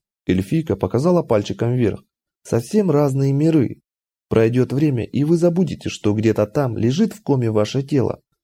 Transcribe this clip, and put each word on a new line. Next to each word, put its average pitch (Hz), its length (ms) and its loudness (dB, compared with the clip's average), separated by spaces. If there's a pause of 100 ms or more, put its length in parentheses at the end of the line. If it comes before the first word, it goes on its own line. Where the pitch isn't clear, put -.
(260)
эльфийка 151 500 -2
показала 151 460 0
пальчиком 117 520 -2
вверх, 117 300 -2 (380)
"совсем 185 480 -2
разные 139 420 0
миры. 151 500 0 (460)
Пройдет 117 440 2
время, 135 320 0
и 135 200 -2
вы 165 120 2
забудете, 170 520 0
что 104 260 -2
где-то 107 320 2
там 127 300 -4
лежит 131 360 0
в - 100 -20
коме 127 280 0
ваше 107 320 0
тело. 135 380 -2 (240)